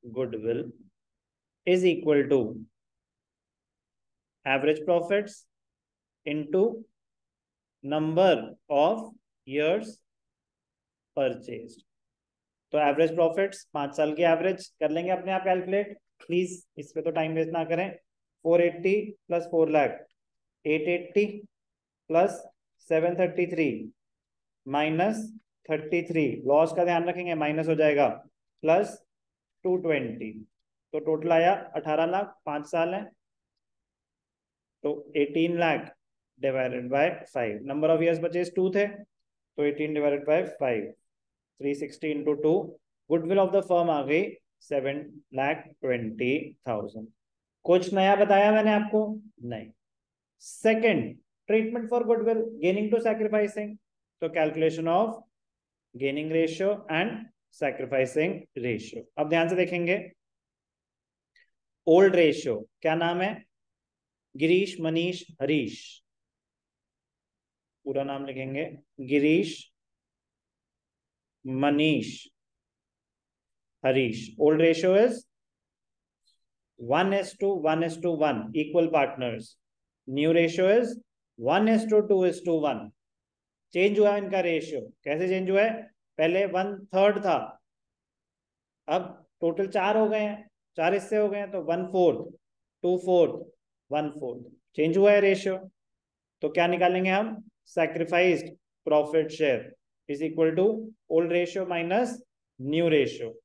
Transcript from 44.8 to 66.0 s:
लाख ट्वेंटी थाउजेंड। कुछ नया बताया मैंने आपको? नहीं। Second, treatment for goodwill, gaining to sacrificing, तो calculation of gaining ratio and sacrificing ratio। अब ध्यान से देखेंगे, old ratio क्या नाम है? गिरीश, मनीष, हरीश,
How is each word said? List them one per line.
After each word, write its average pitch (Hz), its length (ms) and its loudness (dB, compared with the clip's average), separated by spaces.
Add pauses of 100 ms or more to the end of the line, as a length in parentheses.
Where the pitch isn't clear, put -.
लाख 139 220 -2
ट्वेंटी 127 1000 -4 (120)
थाउजेंड। 110 400 -8 (540)
कुछ 180 320 2
नया 196 220 4
बताया 202 360 6
मैंने 214 180 4
आपको? 214 500 0 (220)
नहीं। 110 280 -10 (680)
Second, 220 800 0 (320)
treatment 220 420 0
for 240 160 0
goodwill, 226 360 0 (200)
gaining 208 300 0
to 226 120 0
sacrificing, 214 680 -2 (440)
तो 165 80 -4
calculation 160 560 0
of 190 380 0 (800)
gaining 147 300 -2
ratio 165 380 0 (220)
and 180 180 0 (520)
sacrificing 135 800 -2 (180)
ratio। 117 460 -6 (140)
अब 151 100 -2
ध्यान 165 200 2
से 180 60 -2
देखेंगे, 180 580 -2 (1700)
old 180 300 8
ratio 139 520 2 (140)
क्या 160 120 2
नाम 170 260 -2
है? 214 240 -4 (920)
गिरीश, 180 440 0
मनीष, 165 500 -4 (120)
हरीश, 135 600 -4 (1800)